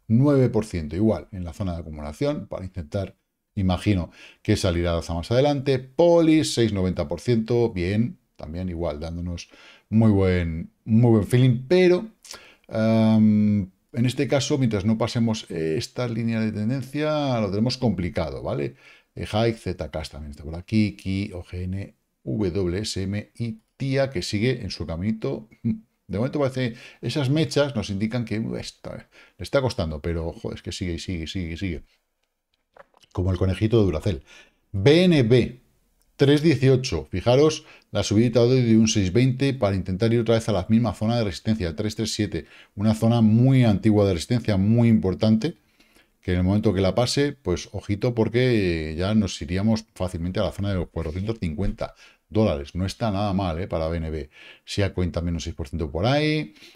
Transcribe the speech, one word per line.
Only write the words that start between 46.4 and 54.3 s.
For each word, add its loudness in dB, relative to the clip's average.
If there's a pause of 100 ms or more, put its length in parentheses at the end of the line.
momento 2
que 0
la 2
pase, 0
pues -4
ojito, -4
porque 0
ya 0
nos 0
iríamos -2 (100)
fácilmente -6
a 0
la -2
zona -4
de -2
los -4
cuatrocientos -6
cincuenta -4 (340)
dólares. -2
No -2
está -4
nada -2
mal, -2
¿eh? -6
Para -4
B -2
N -6
B. -8 (360)